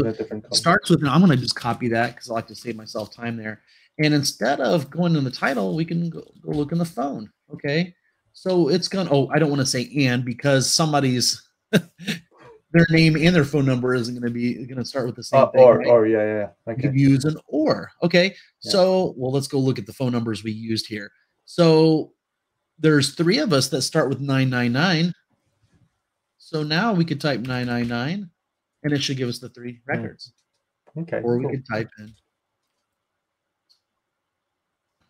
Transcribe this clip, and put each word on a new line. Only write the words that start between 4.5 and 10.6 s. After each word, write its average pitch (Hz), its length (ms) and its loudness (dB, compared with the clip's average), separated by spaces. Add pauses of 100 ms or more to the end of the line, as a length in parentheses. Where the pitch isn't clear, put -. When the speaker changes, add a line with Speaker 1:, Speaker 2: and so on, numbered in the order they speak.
Speaker 2:
of 175 300 0
going 170 260 0
in 143 80 0
the 123 80 -4
title, 185 420 -2
we 165 120 -2
can 170 240 -4
go, 160 200 -16 (120)
go 160 100 -8
look 147 220 -4
in 170 60 0
the 175 40 0
phone. 202 480 -8 (220)
Okay. 160 420 -4 (380)
So 180 340 0
it's 175 220 0
gonna, 190 240 -4
oh, 135 160 4
I 151 100 2
don't 156 100 2
wanna 139 160 0
say 123 240 -4 (100)
and 123 260 0
because 127 440 0